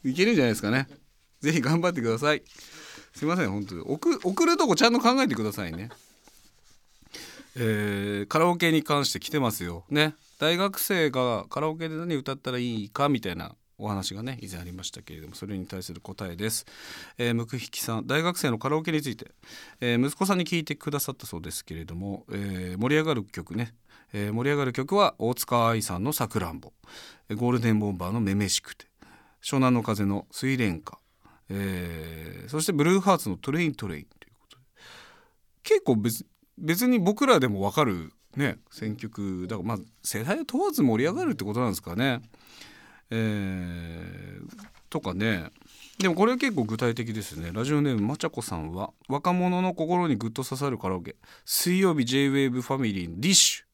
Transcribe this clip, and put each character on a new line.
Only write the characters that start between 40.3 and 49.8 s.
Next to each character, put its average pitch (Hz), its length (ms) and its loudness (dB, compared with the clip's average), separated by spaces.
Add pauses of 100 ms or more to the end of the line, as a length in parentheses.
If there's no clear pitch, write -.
を - 20 -6
問 294 220 -2
わ 392 80 0
ず 254 100 2
盛 117 180 4
り 147 60 2
上 196 80 -2
が 370 80 -2
る 302 80 0
っ 160 40 -2
て 95 100 -6
こ 104 80 -4
と 120 80 0
な 123 60 2
ん - 20 0
で 90 60 -2
す - 60 -10
か 87 140 -8
ね。 123 260 0 (880)
え 92 1300 -6
ー、 - 280 -16 (240)
と 156 100 -4
か 90 140 -4
ね。 98 340 0 (480)
で 190 100 2
も 170 60 4
こ 190 140 4
れ 247 60 4
は 254 40 0
結 254 160 0
構 135 120 0
具 110 120 -4
体 117 160 2
的 117 180 -4
で 107 120 -6
す 76 140 -10
ね。 82 140 -8
ラ 113 140 -2
ジ 147 80 0
オ 147 80 4
ネ 147 80 4
ー 123 60 2
ム、 101 100 2
ま 143 120 -2
ち - 80 -4
ゃ 156 40 -2
こ - 140 -6
さ - 140 -6
ん 78 160 -6
は、 95 200 -6 (160)
「若 151 240 2
者 180 300 2
の 180 100 0
心 175 340 0